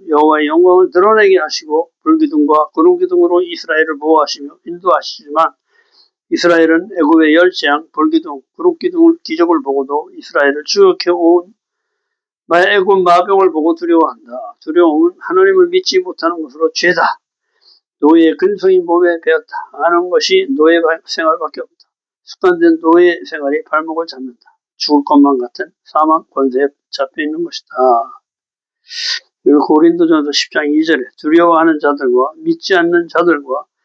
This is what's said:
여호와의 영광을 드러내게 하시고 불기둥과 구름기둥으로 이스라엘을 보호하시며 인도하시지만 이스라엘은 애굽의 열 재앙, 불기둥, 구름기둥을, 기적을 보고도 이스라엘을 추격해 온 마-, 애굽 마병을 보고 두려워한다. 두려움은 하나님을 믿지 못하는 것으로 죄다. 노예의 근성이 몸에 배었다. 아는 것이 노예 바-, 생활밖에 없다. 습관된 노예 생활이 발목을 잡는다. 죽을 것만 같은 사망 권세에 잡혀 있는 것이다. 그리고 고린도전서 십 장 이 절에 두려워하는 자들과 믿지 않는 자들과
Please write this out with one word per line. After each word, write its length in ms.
여호와의 380
영광을 440
드러내게 460
하시고 540
불기둥과 680
구름기둥으로 680
이스라엘을 560
보호하시며 680
인도하시지만 880
이스라엘은 680
애굽의 360
열 160
재앙, 420
불기둥, 480
구름기둥을, 680
기적을 400
보고도 520
이스라엘을 500
추격해 480
온 400
마-, 160
애굽 400
마병을 500
보고 220
두려워한다. 840
두려움은 600
하나님을 480
믿지 300
못하는 420
것으로 320
죄다. 460
노예의 360
근성이 400
몸에 440
배었다. 320
아는 360
것이 380
노예 240
바-, 240
생활밖에 560
없다. 140
습관된 580
노예 480
생활이 360
발목을 420
잡는다. 340
죽을 280
것만 320
같은 340
사망 460
권세에 380
잡혀 320
있는 220
것이다. 220
그리고 240
고린도전서 680
십 200
장 200
이 120
절에 180
두려워하는 600
자들과 560
믿지 380
않는 340
자들과 560